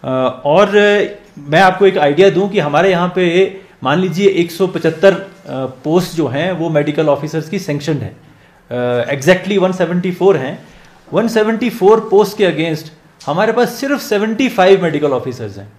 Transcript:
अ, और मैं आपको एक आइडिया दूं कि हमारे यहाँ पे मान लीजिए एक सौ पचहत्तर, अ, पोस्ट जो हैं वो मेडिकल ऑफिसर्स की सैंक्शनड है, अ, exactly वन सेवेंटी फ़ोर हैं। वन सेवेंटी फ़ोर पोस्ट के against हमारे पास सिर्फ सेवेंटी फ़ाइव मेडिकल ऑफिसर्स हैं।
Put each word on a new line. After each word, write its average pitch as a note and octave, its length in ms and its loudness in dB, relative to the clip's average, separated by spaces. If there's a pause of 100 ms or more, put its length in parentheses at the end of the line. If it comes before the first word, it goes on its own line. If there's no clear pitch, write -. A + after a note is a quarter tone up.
अ, C3 420 -2
और F#3+ 260 4 (640)
मैं C#3+ 240 0
आपको F#3 240 4
एक F#3 120 4
आइडिया D3+ 320 4
दूं F#3+ 200 0
कि F#3+ 100 -2
हमारे D3+ 320 2
यहाँ F3 240 0
पे F#3 420 0 (260)
मान C#3 160 0
लीजिए F#3 280 0
एक E3+ 240 0
सौ F#3+ 160 -2
पचहत्तर, E3+ 460 2
अ, - 120 -6 (400)
पोस्ट D#3+ 500 -2
जो D#3+ 120 -2
हैं D3 240 -2
वो E3 180 -4
मेडिकल D3+ 380 0
ऑफिसर्स D3+ 420 -2
की G3+ 100 -4
सैंक्शनड D3 400 -4
है, G#2 160 -10 (560)
अ, B2 440 -2
exactly F3+ 420 0
वन F#3 140 2
सेवेंटी F3+ 400 -2
फ़ोर F3+ 260 2
हैं। C3+ 220 -6 (540)
वन G#3+ 140 0
सेवेंटी A3+ 420 -2
फ़ोर G#3+ 420 2
पोस्ट G3+ 300 2
के F#3+ 60 4
against D#3 440 -4 (340)
हमारे F#3+ 260 -2
पास A#3 180 0
सिर्फ C4+ 320 -4
सेवेंटी A3 480 -2
फ़ाइव F#3 340 4
मेडिकल D3 280 0
ऑफिसर्स A#2 460 -6
हैं। G2+ 220 -18